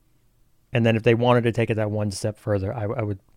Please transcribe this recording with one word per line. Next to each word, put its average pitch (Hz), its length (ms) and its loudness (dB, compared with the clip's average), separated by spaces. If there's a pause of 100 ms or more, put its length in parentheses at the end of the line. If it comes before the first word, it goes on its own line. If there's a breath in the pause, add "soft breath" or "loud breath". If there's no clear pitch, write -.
(720)
and 117 120 2
then 113 100 4
if 110 80 -2
they 120 100 6
wanted 120 300 4
to 117 80 2
take 113 180 0
it 110 60 0
that 107 160 -2
one 104 200 -2
step 104 260 -6
further, 101 360 -2
I, 110 120 -6
I 113 180 -4
would 104 160 -4 (160)